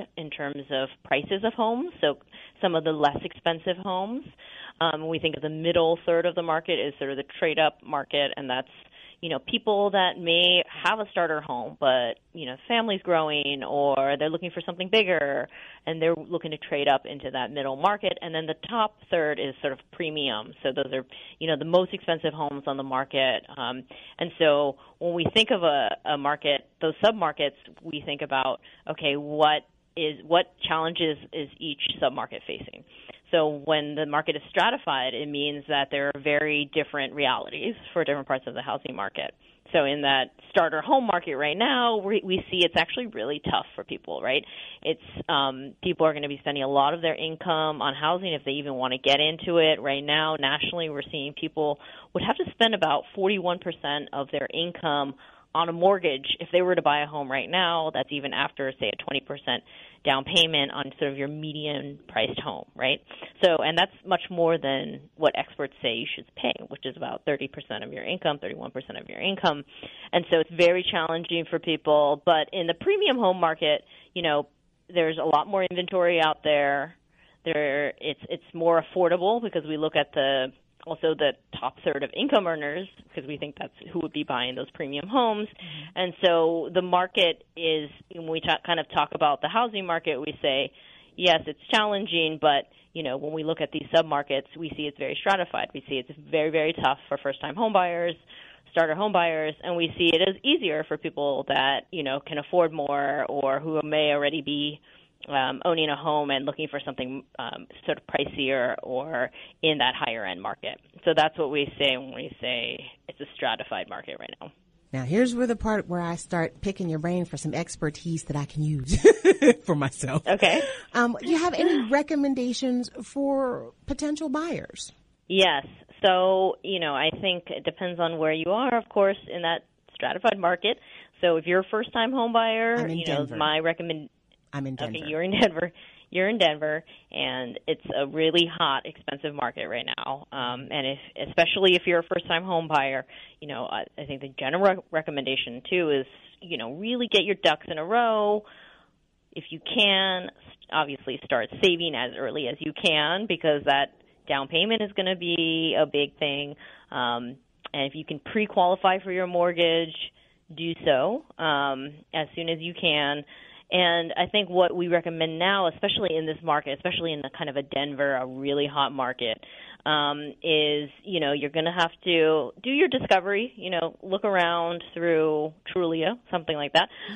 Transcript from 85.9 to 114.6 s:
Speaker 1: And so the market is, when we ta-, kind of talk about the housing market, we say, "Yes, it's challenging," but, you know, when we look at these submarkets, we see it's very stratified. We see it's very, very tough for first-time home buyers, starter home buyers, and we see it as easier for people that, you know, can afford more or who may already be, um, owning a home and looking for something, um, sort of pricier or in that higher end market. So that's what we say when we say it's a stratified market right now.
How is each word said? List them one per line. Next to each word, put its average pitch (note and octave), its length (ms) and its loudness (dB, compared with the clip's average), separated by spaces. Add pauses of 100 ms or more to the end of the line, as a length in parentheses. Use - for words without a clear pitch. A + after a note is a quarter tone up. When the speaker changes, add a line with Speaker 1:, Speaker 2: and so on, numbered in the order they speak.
Speaker 1:
And F3+ 140 -2 (100)
so E3 500 4
the F3+ 80 2
market F3+ 640 2 (120)
is, D#3 320 0 (240)
when E3 140 -10
we D#3+ 120 -2
ta-, D#3+ 260 0
kind E3+ 140 0
of D3 100 -4
talk D3 240 0
about D3+ 280 2
the D3+ 80 0
housing G#3+ 360 -2
market, E3 340 -2
we D3 220 -8
say, C#3 300 0 (440)
"Yes, E3 320 4
it's D3+ 120 -8 (120)
challenging," G3 720 2
but, C#3+ 280 4 (240)
you E3 100 -6
know, C3+ 140 -4
when D3+ 160 -6
we D#3+ 100 -4
look D#3+ 180 -4
at D3 100 -4
these D3 220 -8
submarkets, D3 640 0
we D#3+ 220 -8
see D3+ 100 -6
it's C#3+ 100 -10
very C#3+ 180 -4
stratified. - 580 0
We C#3 160 -12
see C#3 80 -2
it's B2+ 220 -8
very, D3+ 300 0
very D#3+ 240 2
tough C#3 340 0
for C#3+ 100 -2
first-time C#3+ 380 -6
home A3 180 2
buyers, F3 420 2 (560)
starter D#3+ 220 2
home G3+ 200 0
buyers, D#3+ 500 2
and F3 140 -4
we E3 200 0
see E3+ 160 4
it E3 140 6
as F#3+ 160 2
easier G#3 400 2
for D#3 140 -4
people C#3+ 500 -2
that, C#3 440 2
you D#3+ 120 -6
know, C#3 160 -2
can D3 180 -10
afford D#3+ 360 2
more C#3+ 560 -2
or C#3 320 0
who D#3 200 -2
may D3+ 300 4
already C#3+ 300 0
be, D3 400 -4 (480)
um, C3+ 340 0
owning E3 260 2
a C#3+ 60 -2
home D3 340 0
and C#3 160 -2
looking D3 220 -6
for C#3+ 140 -8
something, C3 420 -8 (160)
um, - 280 -10 (180)
sort F3 120 -2
of - 80 -20
pricier C3+ 800 -2
or B2+ 480 -4 (300)
in D#3 160 4
that B2+ 180 2
higher A2+ 300 -4
end F#2 160 -6
market. - 380 -8 (260)
So E3 100 6
that's D#3 220 2
what D3 140 -2
we C#3+ 280 -2
say C3+ 160 2
when C3 180 -10
we - 280 -12
say A#2+ 500 -6 (160)
it's - 140 -16
a C#3+ 120 -12
stratified A2 540 -4
market - 320 -12
right A#1 220 -14
now. - 100 -16 (400)